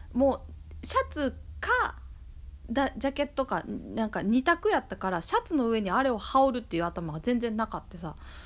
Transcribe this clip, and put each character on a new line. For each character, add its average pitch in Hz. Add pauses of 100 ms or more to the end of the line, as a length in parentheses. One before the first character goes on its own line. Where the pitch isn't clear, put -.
(140)
も 262 (360)
う、 -
シ -
ャ 508
ツ 277 (240)
か、 - (760)
だ-、 262
ジ 247
ャ 277
ケ 285
ッ 277
ト 269
か、 180
な 214
ん -
か 180
二 233
択 339
や 349
っ -
た 190
か 190
ら、 175
シ -
ャ 480
ツ 349
の 240
上 226
に 190
あ 214
れ 269
を 233
羽 269
織 247
る -
っ -
て 165
い -
う 170
頭 170
が 160
全 240
然 226
な 220
か 165
っ -
て -
さ、 160 (300)